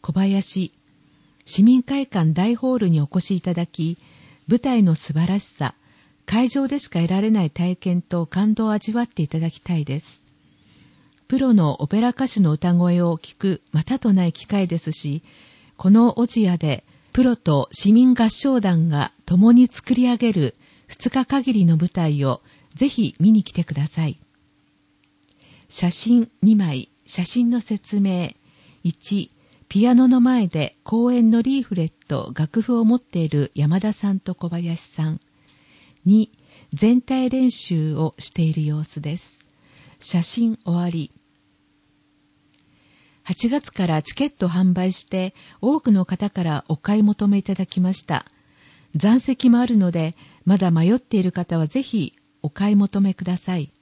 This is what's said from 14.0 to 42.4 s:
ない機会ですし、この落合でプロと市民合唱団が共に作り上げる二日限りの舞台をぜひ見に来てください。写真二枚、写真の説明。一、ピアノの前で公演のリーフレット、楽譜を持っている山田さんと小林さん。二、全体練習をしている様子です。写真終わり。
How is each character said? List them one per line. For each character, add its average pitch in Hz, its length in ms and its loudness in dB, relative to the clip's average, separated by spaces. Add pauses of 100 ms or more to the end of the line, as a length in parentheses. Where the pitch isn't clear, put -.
な 185 140 2
い 165 60 -2
機 - 140 -14
会 196 200 -2
で 175 120 -4
す 156 140 -8
し、 151 300 -8 (540)
こ 185 140 0
の 226 280 6
落 226 300 0
合 175 80 0
で 156 280 -4 (280)
プ 254 120 2
ロ 247 120 2
と 147 360 0
市 196 200 0
民 247 220 6
合 226 160 2
唱 262 300 0
団 175 280 0
が 147 240 -2 (140)
共 196 260 4
に 247 140 8
作 - 280 -4
り 247 140 2
上 240 80 0
げ 226 160 0
る 151 220 0 (320)
二 - 240 -8
日 262 160 -2
限 269 260 -2
り 202 140 4
の 165 100 4
舞 170 120 0
台 147 360 -2
を 131 180 -2 (320)
ぜ 262 140 0
ひ 226 320 -2
見 208 120 6
に 214 100 4
来 - 100 -10
て 170 120 -4
く - 100 -8
だ 143 120 -4
さ 160 200 -6
い。 - 140 -8 (1500)
写 180 200 -2
真 233 400 0 (120)
二 220 120 6
枚、 160 360 -2 (160)
写 - 180 -6
真 240 260 -2
の 240 100 0
説 208 400 -6
明。 185 340 -2 (500)
一、 - 460 -6 (380)
ピ 208 200 2
ア 254 60 4
ノ 254 120 6
の 254 140 4
前 240 260 2
で 160 380 -4
公 233 260 0
演 240 200 4
の 233 120 2
リ 269 180 0
ー - 40 -4
フ - 100 -6
レ 170 100 -2
ッ 160 80 -6 (140)
ト、 - 300 -6
楽 160 260 -2
譜 240 160 -2
を 233 60 0
持 226 120 4
っ 247 40 -2
て - 200 -6
い 160 80 -2
る 147 280 -2
山 151 240 0
田 214 120 -4
さ 202 200 -4
ん 190 80 -2
と 185 160 -10
小 175 120 -8
林 170 320 -6
さ 156 300 -6
ん。 165 100 -8 (840)
二、 214 260 4 (420)
全 233 280 2
体 254 300 -2
練 254 200 2
習 156 460 -4
を 160 220 -4
し - 120 -12
て - 120 -4
い 160 100 0
る 156 120 -2
様 151 200 -4
子 - 160 -16
で 147 160 -8
す。 - 260 -20 (560)
写 - 240 -4
真 226 420 -2
終 175 100 -2
わ 175 140 -2
り。 165 220 -6 (2250)